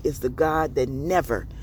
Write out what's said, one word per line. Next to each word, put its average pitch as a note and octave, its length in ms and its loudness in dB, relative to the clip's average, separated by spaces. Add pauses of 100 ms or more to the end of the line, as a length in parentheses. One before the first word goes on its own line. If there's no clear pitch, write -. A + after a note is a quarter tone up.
is D3 160 -2
the B2+ 80 0
God D#3 480 0
that C3 140 2
never C#3 580 0 (160)